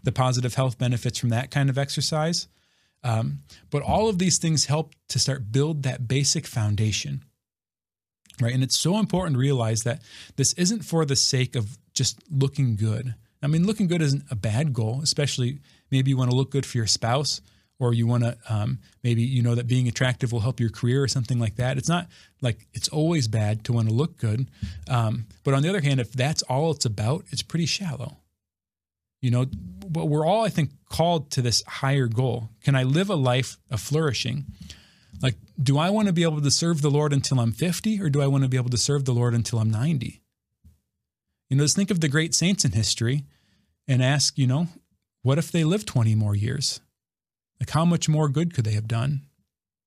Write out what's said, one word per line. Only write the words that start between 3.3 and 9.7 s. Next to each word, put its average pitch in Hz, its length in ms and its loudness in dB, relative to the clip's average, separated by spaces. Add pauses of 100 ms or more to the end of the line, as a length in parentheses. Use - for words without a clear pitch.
but 143 140 -2
all 196 260 2
of 196 80 0
these 180 220 2
things 160 260 0
help 156 280 -2 (160)
to 123 100 0
start 131 320 -2
build 143 320 0
that 127 240 -4
basic 139 400 0
foundation, 107 760 -2 (1200)
right? 120 120 0
And 131 100 2
it's - 140 0
so 180 200 2
important 180 380 0
to 120 40 2
realize 120 440 2